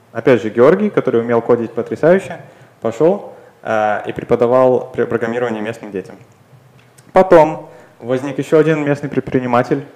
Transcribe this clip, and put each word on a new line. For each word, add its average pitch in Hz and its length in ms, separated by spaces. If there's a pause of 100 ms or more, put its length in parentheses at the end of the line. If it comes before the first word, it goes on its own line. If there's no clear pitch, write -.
(180)
опять 120 260
же, 110 60
Георгий, 160 420
который 123 300
умел 117 200
кодить 113 300
потрясающе, 165 680 (420)
пошёл, 160 520 (300)
э, 107 420
и - 80
преподавал 123 800
пр-, 120 140
программирование 117 540
местным 107 300
детям. 95 240 (960)
Потом 165 560 (300)
возник 127 380
ещё 156 220
один 156 240
местный 143 260
предприниматель, 127 760 (100)